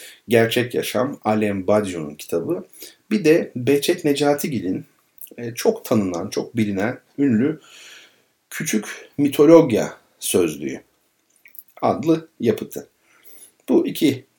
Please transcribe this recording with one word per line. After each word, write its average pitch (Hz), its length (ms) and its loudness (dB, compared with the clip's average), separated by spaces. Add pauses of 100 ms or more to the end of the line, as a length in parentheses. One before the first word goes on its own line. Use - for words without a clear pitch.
(280)
Gerçek 117 460 2
Yaşam, 123 500 -4
Alain 107 420 -2
Badiou'nun 90 480 -2
kitabı. 147 500 -6 (460)
Bir 208 140 -2
de 156 320 2
Behçet 143 480 0
Necatigil'in, 143 800 -2 (540)
e, 120 160 -10
çok - 300 -2
tanınan, 98 460 -2
çok - 260 -8
bilinen, 104 420 -2 (200)
ünlü 139 420 2 (880)
Küçük - 580 -6 (100)
Mitologya 143 800 6 (220)
Sözlüğü 76 640 -2 (1000)
adlı 151 460 -2 (120)
yapıtı. - 480 -4 (800)
Bu 117 180 2
iki 127 380 -2 (140)